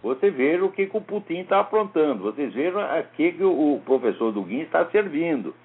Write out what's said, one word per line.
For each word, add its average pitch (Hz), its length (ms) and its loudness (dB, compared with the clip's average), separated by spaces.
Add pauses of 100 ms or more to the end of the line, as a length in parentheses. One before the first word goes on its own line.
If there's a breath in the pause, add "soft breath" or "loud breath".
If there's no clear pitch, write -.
Você 131 280 0
veja 156 340 2
o 190 80 0
que, 196 140 0
que 196 100 -8
o 208 60 0
Putin 185 420 -6
tá 196 160 2
aprontando. 170 600 0
Vocês 107 320 -4
vejam 180 260 -2
a 156 220 -2
que, 170 300 -2
que 165 100 -4
o, 151 320 4
o 104 100 -4
professor 117 480 0
Dugin 101 280 -4
está 165 260 0
servindo. 160 680 0 (100)